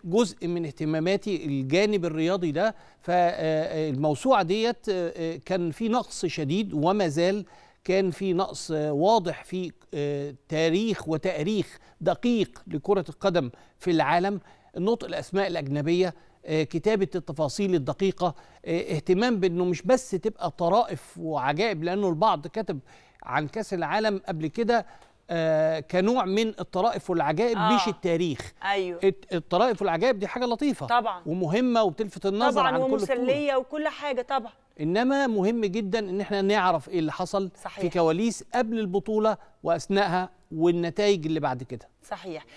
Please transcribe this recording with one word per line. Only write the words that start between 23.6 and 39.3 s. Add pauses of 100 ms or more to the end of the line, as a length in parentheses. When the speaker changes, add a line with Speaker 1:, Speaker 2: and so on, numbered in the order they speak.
Speaker 1:
العالم
قبل
كده، (440)
آه،
كنوع
من
الطرائف
والعجائب،
Speaker 2:
آه.
Speaker 1:
مش
التاريخ. (100)
Speaker 2:
أيوه.
Speaker 1:
الت-،
الطرائف
والعجائب
دي
حاجة
لطيفة
Speaker 2:
طبعًا.
Speaker 1:
ومهمة
وبتلفت
النظر
Speaker 2:
طبعًا،
Speaker 1:
عن
كل
بطولة.
Speaker 2:
ومسلية
وكل
حاجة
طبعًا. (300)
Speaker 1:
إنما
مهم
جدًا
إن
احنا
نعرف
إيه
اللي
حصل (140)
Speaker 2:
صحيح.
Speaker 1:
في (100)
كواليس (120)
قبل
البطولة (260)